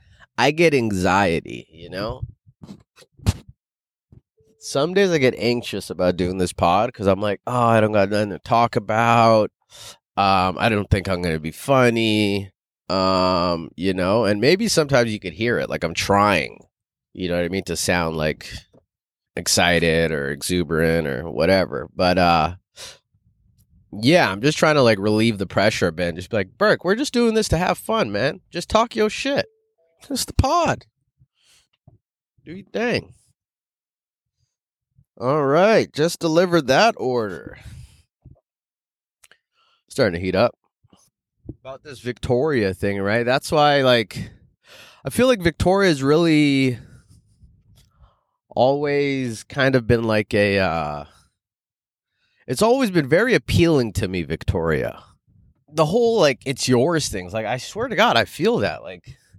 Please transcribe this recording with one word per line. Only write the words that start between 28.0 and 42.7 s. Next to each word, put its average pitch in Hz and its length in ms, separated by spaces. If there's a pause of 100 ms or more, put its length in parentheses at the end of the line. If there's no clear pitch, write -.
man. 113 300 (100)
Just 170 200
talk 226 260
your 214 140
shit. - 360 (600)
It's 269 160
the - 80
pod. 294 540 (1600)
Do 147 100
your 196 180
thing." 190 400 (2000)
All 143 260
right, 165 480
just 156 280
delivered 170 480
that 190 280
order. 104 600 (2250)
Starting 95 300
to 92 60
heat 90 120
up. 117 180 (1120)
About 135 140
this 139 180
Victoria 123 720